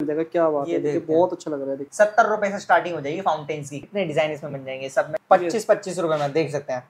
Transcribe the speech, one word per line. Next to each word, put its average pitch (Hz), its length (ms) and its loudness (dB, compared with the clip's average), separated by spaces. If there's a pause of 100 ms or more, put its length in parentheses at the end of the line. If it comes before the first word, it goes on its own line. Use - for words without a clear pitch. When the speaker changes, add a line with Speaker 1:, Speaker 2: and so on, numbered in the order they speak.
Speaker 1:
देखो 151 220 -2
क्या 165 260 2
बात 147 180 0
Speaker 2:
ये 170 60 -2
Speaker 1:
है, 165 60 0
देखिए, 143 200 0
Speaker 2:
देखते 156 140 -2
हैं। 160 60 6
Speaker 1:
बहुत 175 140 4
अच्छा 170 180 -8
लग 143 100 -4
रहा 135 100 -4
है, 135 60 -4
देखिए। 143 280 2
Speaker 2:
सत्तर 214 200 4
रुपए 208 260 0
से 196 80 -6
starting 175 360 2
हो 151 60 -6
जाएगी 156 200 -4
fountains 151 480 -4
की। 147 100 -10
कितने 196 260 -4
design 156 260 0
इसमें 147 220 -10
बन 139 120 -10
जाएंगे 131 240 -10
सब 147 200 -2
में। 156 60 -8
Speaker 1:
ये 180 300 4
Speaker 2:
पच्चीस, 170 200 -2
पच्चीस 190 340 0
रुपए 160 160 0
में, 143 160 -2
देख 143 200 0
सकते 139 220 -6
हैं, 123 160 -8